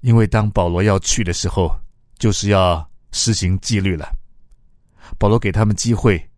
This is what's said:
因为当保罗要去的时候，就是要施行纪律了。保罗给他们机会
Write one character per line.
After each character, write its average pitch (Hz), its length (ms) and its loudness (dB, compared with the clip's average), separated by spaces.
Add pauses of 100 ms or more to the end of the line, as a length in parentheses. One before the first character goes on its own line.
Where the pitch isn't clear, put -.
因 117 160 4
为 110 100 4
当 107 240 0
保 90 180 0
罗 87 140 0
要 98 160 2
去 - 240 -2
的 87 100 -4
时 - 160 -4
候， 90 260 0 (440)
就 110 120 2
是 101 180 -2
要 90 380 2 (240)
施 - 220 -2
行 95 260 -2
纪 107 200 -2
律 95 160 -2
了。 73 120 -10 (1080)
保 107 100 0
罗 110 120 4
给 101 120 -2
他 107 140 2
们 107 100 2
机 117 200 -2
会 98 280 2 (140)